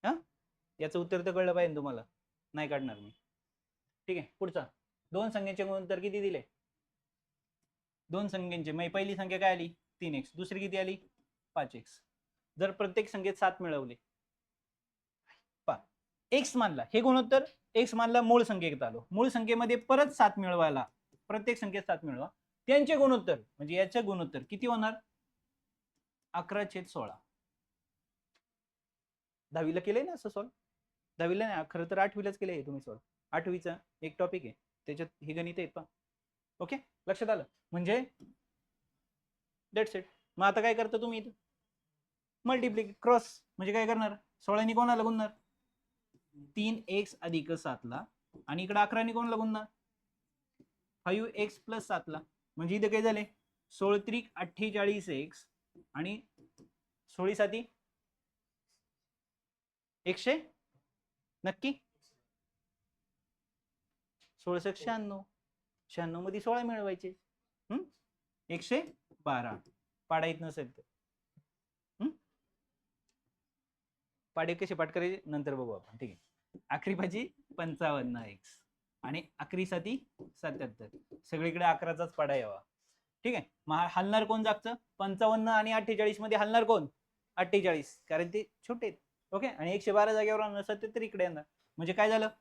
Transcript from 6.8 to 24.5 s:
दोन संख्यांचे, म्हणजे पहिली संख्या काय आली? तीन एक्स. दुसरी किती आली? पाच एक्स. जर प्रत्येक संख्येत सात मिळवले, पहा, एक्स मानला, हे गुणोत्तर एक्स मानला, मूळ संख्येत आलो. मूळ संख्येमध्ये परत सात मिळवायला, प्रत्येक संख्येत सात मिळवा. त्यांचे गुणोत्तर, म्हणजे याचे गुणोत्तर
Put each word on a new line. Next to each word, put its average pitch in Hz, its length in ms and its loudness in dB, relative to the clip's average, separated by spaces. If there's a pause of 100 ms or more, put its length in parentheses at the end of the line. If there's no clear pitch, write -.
दोन 190 200 -2
संख्यांचे, 175 440 -4
म्हणजे 170 180 -2
पहिली 196 260 -2
संख्या 190 240 -4
काय 190 120 6
आली? 170 220 -4 (260)
तीन 165 140 -4
एक्स. 135 200 -6
दुसरी 185 260 -8
किती 196 160 -4
आली? 190 200 -2 (580)
पाच 139 220 -4
एक्स. - 260 -20 (560)
जर 190 120 0
प्रत्येक 202 380 -2
संख्येत 190 260 -4
सात 190 260 2
मिळवले, 143 340 -4 (1700)
पहा, 139 120 -2 (520)
एक्स 262 260 2
मानला, 170 280 2 (100)
हे 220 60 8
गुणोत्तर 262 440 6 (300)
एक्स 233 200 4
मानला, 233 280 6
मूळ 233 200 8
संख्येत 165 400 0
आलो. 117 280 -6
मूळ 220 180 4
संख्येमध्ये 233 480 2
परत 262 340 4
सात 226 280 6
मिळवायला, 165 480 2 (420)
प्रत्येक 220 300 -2
संख्येत 196 240 -6
सात 170 200 0
मिळवा. 143 260 -6 (380)
त्यांचे 285 300 6
गुणोत्तर, 233 420 6
म्हणजे 147 360 -10
याचे 190 280 2
गुणोत्तर 175 480 -2